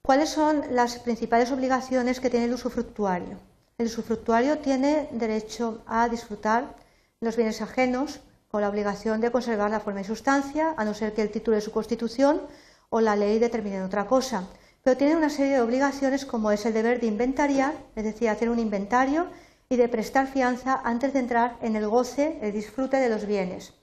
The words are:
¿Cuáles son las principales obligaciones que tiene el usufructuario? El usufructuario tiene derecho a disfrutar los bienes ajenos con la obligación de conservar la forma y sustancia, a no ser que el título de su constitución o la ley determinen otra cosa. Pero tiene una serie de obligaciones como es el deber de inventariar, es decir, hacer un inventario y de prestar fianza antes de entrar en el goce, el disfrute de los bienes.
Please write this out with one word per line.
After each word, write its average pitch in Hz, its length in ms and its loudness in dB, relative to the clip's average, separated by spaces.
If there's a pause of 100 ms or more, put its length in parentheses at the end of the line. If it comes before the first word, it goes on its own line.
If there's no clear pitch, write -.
¿Cuáles 285 300 2
son 302 400 0
las 240 280 0
principales 233 540 0
obligaciones 254 680 0
que 254 100 0
tiene 240 160 2
el 240 80 0
usufructuario? 202 800 -4 (400)
El 233 120 -2
usufructuario 233 720 0
tiene 277 520 0
derecho 220 760 -4
a 233 220 2
disfrutar 226 680 -2 (460)
los 226 160 -2
bienes 220 240 0
ajenos 254 600 -2 (300)
con 208 120 0
la 202 80 2
obligación 208 500 -2
de 240 100 2
conservar 233 400 0
la 214 100 -2
forma 196 200 -6
y 190 40 -6
sustancia, 277 680 0
a 214 120 -2
no 208 80 -2
ser 214 180 -4
que 220 80 -4
el 214 100 0
título 220 260 0
de 208 40 2
su 214 100 -8
constitución 233 680 0 (480)
o 226 140 2
la 214 120 4
ley 208 240 2
determinen 214 440 -2
otra 196 240 -2
cosa. 247 420 0 (360)
Pero 254 120 6
tiene 285 200 4
una 311 120 2
serie 277 260 0
de 262 60 4
obligaciones 269 640 0
como 214 260 -2
es 208 140 0
el 233 80 2
deber 226 280 2
de 233 80 0
inventariar, 269 680 2 (200)
es 214 100 -6
decir, 220 260 0
hacer 214 180 0
un 233 120 0
inventario 240 680 2 (420)
y 254 80 0
de 240 120 6
prestar 220 400 0
fianza 254 540 0
antes 240 300 -2
de 277 60 2
entrar 240 420 0
en 220 160 -2
el 214 120 0
goce, 262 520 0
el 208 120 -4
disfrute 262 440 -2
de 254 140 2
los 214 160 -2
bienes. 190 560 -4